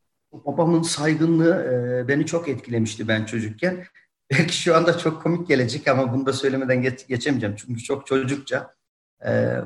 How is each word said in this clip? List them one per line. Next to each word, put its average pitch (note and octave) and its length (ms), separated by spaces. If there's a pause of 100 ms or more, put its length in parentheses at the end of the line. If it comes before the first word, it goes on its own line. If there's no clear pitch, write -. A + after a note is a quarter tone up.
(320)
babamın E3 500
saygınlığı, E3 720 (500)
e, A#2 40
beni D3 180
çok E3 220
etkilemişti A2+ 600
ben A2 160
çocukken. A#2 600 (460)
Belki D3 260
şu E3 200
anda E3 220
çok - 240
komik E3+ 260
gelecek B2+ 400
ama C3 240
bunu C3+ 140
da C#3 60
söylemeden C3 500
geç-, B2+ 240
geçemeyeceğim. A#2+ 500
Çünkü A#2 260
çok C#3 240
çocukça. C3+ 680 (520)
E, A2+ 220 (180)